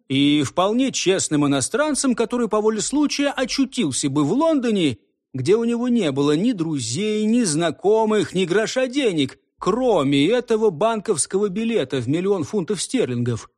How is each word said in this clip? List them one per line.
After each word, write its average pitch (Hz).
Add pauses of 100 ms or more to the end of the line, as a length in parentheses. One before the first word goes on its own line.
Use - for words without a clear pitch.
и 143
вполне 214
честным 151
иностранцем, 240
который 240
по 214
воле 214
случая 285
очутился 240
бы 143
в 143
Лондоне – 240 (360)
где 131
у 233
него 240
не 220
было 143
ни 220
друзей, 165
ни 226
знакомых, 196
ни 190
гроша 208
денег, 226 (200)
кроме 175
этого 226
банковского 202
билета 190
в 113
миллион 180
фунтов 202
стерлингов, 123